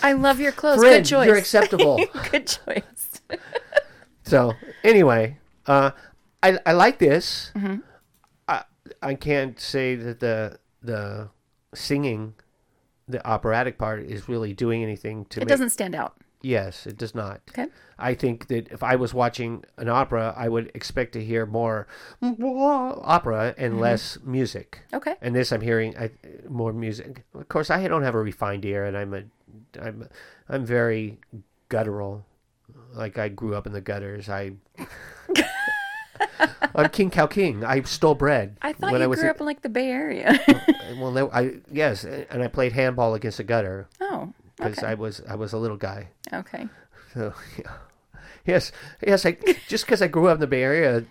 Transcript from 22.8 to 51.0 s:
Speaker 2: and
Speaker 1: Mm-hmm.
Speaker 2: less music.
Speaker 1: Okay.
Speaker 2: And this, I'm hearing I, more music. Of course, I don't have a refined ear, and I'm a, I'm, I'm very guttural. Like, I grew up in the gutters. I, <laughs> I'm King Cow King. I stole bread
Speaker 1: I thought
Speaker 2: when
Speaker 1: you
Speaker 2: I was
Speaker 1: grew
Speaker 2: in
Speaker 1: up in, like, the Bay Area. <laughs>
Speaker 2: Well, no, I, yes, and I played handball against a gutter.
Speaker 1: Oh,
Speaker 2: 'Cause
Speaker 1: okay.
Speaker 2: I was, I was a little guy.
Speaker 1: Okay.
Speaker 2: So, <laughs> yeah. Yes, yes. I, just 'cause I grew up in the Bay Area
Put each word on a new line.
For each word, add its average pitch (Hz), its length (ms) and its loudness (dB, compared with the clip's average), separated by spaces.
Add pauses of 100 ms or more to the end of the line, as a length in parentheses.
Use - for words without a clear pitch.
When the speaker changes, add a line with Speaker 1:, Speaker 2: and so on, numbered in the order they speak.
Speaker 2:
and 120 180 -2
Speaker 1:
Mm-hmm. 113 80 -2
Speaker 2:
less 117 420 0
music. 127 560 -4 (120)
Speaker 1:
Okay. 285 280 -4
Speaker 2:
And 120 160 -4
this, 127 160 0
I'm 110 80 -2
hearing 113 360 0
I, 113 140 -8 (380)
more 117 240 -4
music. 113 500 -10 (100)
Of 135 160 -18
course, 156 220 -2
I 185 160 0
don't 160 160 0
have 123 140 0
a 110 40 2
refined 101 440 -4
ear, 101 220 -2
and 98 100 -6
I'm 101 180 -8
a, 98 80 -10 (580)
I'm, 110 280 -14 (400)
I'm 131 180 -6
very 113 520 -2 (500)
guttural. 104 580 -4 (680)
Like, 110 240 -8
I 107 100 -4
grew 104 260 -6
up 101 120 -6
in 104 60 -8
the 101 80 -8
gutters. 101 480 -8
I, 98 240 -6 (260)
<laughs> - 80 -14 (1900)
I'm 156 160 2
King 190 200 0
Cow 156 160 2
King. 143 380 -2
I 131 180 0
stole 151 320 2
bread 127 480 0
Speaker 1:
I 302 100 -4
thought 381 200 -2
Speaker 2:
when 254 80 2
Speaker 1:
you 262 40 4
Speaker 2:
I - 20 4
was 262 140 0
Speaker 1:
grew 320 80 2
Speaker 2:
in 311 60 0
Speaker 1:
up 320 60 -10
in, 294 60 -6
like, 294 160 -6
the 262 60 -8
Bay 247 220 -2
Area. 277 540 2
<laughs> - 40 8 (500)
Speaker 2:
Well, 127 120 -4
no, 131 220 0
I, 127 240 0 (140)
yes, 143 340 -2
and 131 380 -8
I 123 60 -2
played 127 240 0
handball 123 420 0
against 110 260 -6
a 104 40 -10
gutter. 98 440 -4 (120)
Speaker 1:
Oh, 370 320 -6 (260)
Speaker 2:
'Cause 107 200 -6
Speaker 1:
okay. 110 80 -6
Speaker 2:
I 110 80 -4
was, 107 340 -8
I 110 60 -10
was 107 180 -8
a 113 60 -6
little 110 180 -6
guy. 98 320 -10 (240)
Speaker 1:
Okay. - 360 -12 (440)
Speaker 2:
So, 107 220 -8 (120)
<laughs> - 120 -16
yeah. - 140 -14 (720)
Yes, 185 260 2 (320)
yes. 196 220 4
I, 175 100 2 (320)
just - 180 -4
'cause 220 140 2
I 185 60 4
grew 165 220 4
up 165 80 6
in 156 40 -8
the 151 60 2
Bay 127 160 0
Area 131 480 2